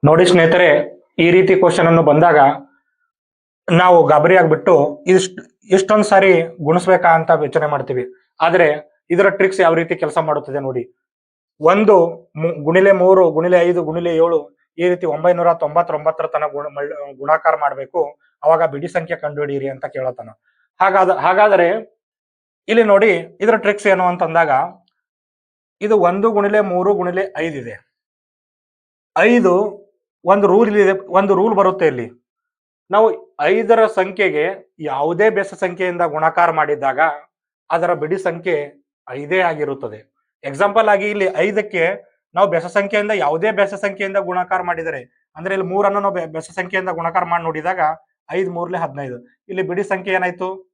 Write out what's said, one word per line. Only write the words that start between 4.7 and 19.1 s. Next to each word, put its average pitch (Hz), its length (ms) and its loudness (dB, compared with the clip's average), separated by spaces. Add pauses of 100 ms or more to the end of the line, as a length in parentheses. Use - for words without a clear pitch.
ಇಷ್ಟ್-, 190 240 0 (380)
ಇಷ್ಟೊಂದ್ 196 340 2
ಸಾರಿ 190 220 6 (340)
ಗುಣಿಸ್ಬೇಕಾ 180 520 2
ಅಂತ 160 120 -4 (160)
ಯೋಚನೆ 151 280 -2
ಮಾಡ್ತೀವಿ. 131 300 -4 (420)
ಆದ್ರೆ 175 220 4 (460)
ಇದರ 196 240 4
ಟ್ರಿಕ್ಸ್ 190 280 0
ಯಾವ 165 140 4
ರೀತಿ 170 220 -4
ಕೆಲಸ 151 160 -4 (120)
ಮಾಡುತ್ತದೆ 143 360 -4
ನೋಡಿ. 123 180 -6 (800)
ಒಂದು 196 340 4 (460)
ಮು-, 165 140 -4 (100)
ಗುಣಿಲೆ 190 280 2 (100)
ಮೂರು 185 200 6 (140)
ಗುಣಿಲೆ 180 200 2 (100)
ಐದು 175 220 0
ಗುಣಿಲೆ 170 220 -4 (120)
ಏಳು 165 160 0 (420)
ಈ 180 100 0
ರೀತಿ 175 220 -4
ಒಂಬೈನೂರ 170 400 0 (100)
ತೊಂಬತ್ತೊಂಬತ್ತರ 156 680 -4
ತನಕ 151 240 -4
ಗುಣ-, 147 200 -10
ಮಳ್-, 143 140 -8 (300)
ಗುಣಾಕಾರ 156 320 0 (100)
ಮಾಡ್ಬೇಕು. 139 380 -4 (420)
ಅವಾಗ 160 300 2
ಬಿಡಿ 147 220 -8
ಸಂಖ್ಯೆ 165 280 -6